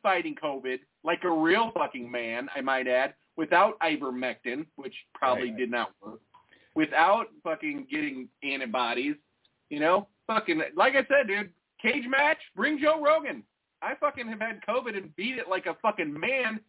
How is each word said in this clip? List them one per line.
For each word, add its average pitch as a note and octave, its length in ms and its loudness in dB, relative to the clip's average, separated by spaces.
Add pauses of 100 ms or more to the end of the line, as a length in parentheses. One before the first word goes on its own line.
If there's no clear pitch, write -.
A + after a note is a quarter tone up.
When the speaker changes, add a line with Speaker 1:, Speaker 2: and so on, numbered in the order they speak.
Speaker 1:
fighting F3 400 0
covid B2+ 360 -4 (240)
like E3+ 220 -2
a F3+ 60 2
real F3+ 440 4
fucking C3 360 -4
man, A#2+ 440 -6
I C#3 60 -6
might C3 260 0
add, B2+ 280 2 (240)
without E3+ 420 4
ivermectin, C3 840 -4 (100)
which C3+ 160 -12 (220)
probably B2+ 340 0
Speaker 2:
Right. A2 80 -8
Speaker 1:
did A#2+ 140 -2
not A#2 220 -2 (120)
work, G#2+ 160 -16 (540)
without D#3 540 4 (140)
fucking D#3 480 -6
getting C#3 380 -6 (140)
antibodies, C3 720 -2 (560)
you D3 100 -6
know? F3+ 280 4 (180)
Fucking, F3 340 0 (160)
like A#3+ 160 4
I C#4 160 2
said, C4+ 180 4
dude, G3+ 240 -4 (300)
cage A#3+ 260 0
match, C#4+ 300 2 (180)
bring C#4 240 0
Joe D4+ 240 2
Rogan. C#4+ 400 2 (380)
I A3 180 -6
fucking B3 300 -2
have A3 120 -10
had A3 280 -6
covid A#3 260 -2
and D#3+ 220 -10
beat B3 220 -4
it A3+ 100 -10
like C#4 160 -4
a C4 160 -4
fucking G#3 320 0
man. A3 560 -2